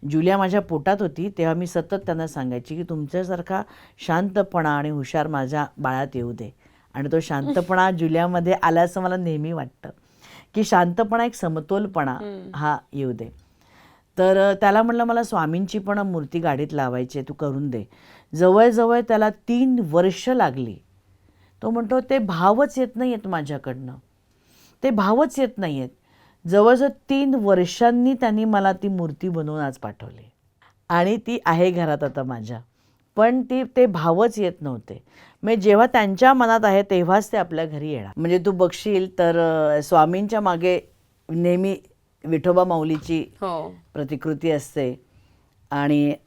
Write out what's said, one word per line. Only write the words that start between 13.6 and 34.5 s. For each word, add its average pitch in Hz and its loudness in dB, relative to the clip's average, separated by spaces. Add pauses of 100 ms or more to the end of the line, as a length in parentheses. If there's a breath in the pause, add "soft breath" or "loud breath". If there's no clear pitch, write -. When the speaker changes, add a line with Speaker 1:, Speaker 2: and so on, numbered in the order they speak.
Speaker 1:
तर, 190 4
अ, 196 2
त्याला 202 4
म्हणलं, 233 0
"मला 233 0
स्वामींची 180 -2
पण 202 -4
मूर्ती 175 -4
गाडीत 151 -2
लावायची 127 -4
आहे, 131 -10
तू 147 -12
करून 143 -4
दे." 113 -8 (500 soft breath)
जवळजवळ 226 6
त्याला 214 2
तीन 240 0
वर्ष 180 2
लागली. 135 -2 (880)
तो 220 -2
म्हणतो, 233 0
"ते 269 0
भावच 208 2
येत 254 -4
नाहीयेत 233 -4
माझ्याकडनं, 135 -6 (880 soft breath)
ते 262 2
भावच 233 2
येत 254 -2
नाहीयेत." 143 -4 (580 soft breath)
जवळजवळ 226 6 (220)
तीन 269 2
वर्षांनी 240 2
त्यांनी 220 0
मला 196 2
ती 190 -4
मूर्ती 180 -4
बनवून 156 -4
आज 135 -6
पाठवली 113 -16 (580 soft breath)
आणि 180 2
ती 233 -6
आहे 175 4
घरात 160 -2
आता 143 -4
माझ्या. 117 -8 (560)
पण 240 2
ती, 254 -4 (140)
ते 247 6
भावच 190 0
येत 185 -2